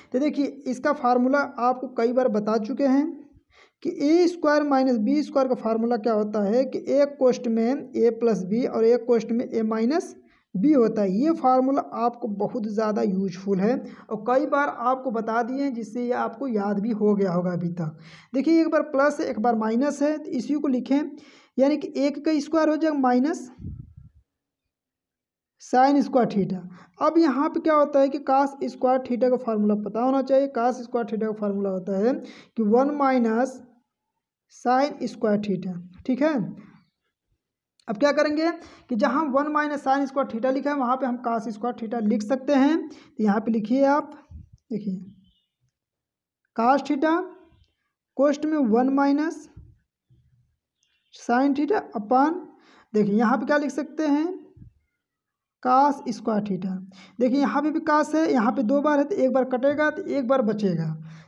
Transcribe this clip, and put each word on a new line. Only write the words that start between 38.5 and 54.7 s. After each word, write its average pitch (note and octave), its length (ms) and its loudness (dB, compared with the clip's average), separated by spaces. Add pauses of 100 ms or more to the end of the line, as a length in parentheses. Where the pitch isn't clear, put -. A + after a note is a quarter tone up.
कि B3 60 -2
जहाँ C4 320 0
वन C#4+ 260 0
minus D4 300 -2
sin C#4 240 2
स्क्वायर C4+ 220 -2
theta B3+ 240 -2
लिखा C#4+ 160 -2
है D4 80 -2
वहाँ B3+ 200 0
पे C4+ 80 -4
हम B3 220 -4
cos A3+ 220 -4
स्क्वायर A3+ 280 -6
theta A3 260 -6
लिख G#3+ 200 0
सकते C#4 320 -2
हैं। D4 320 4
तो - 360 -8
यहाँ G#3+ 180 2
पे A#3 100 -4
लिखिए A#3 340 2
आप, C#4+ 260 0 (600)
देखिए G3 280 -6 (1600)
cos C4 340 4
theta D#4 260 2 (1000)
कोष्ठ D4 280 2
में D#4 140 0
वन B3 360 2
minus C#4+ 420 2 (1800)
sin C4 360 2
theta D4 260 0 (160)
upon, C4+ 480 0 (480)
देखिए G#3 220 2
यहाँ A#3+ 220 2
पे C#4 80 -4
क्या D4 120 2
लिख D4 140 -2
सकते D#4 380 -4
हैं D4 160 2 (1400)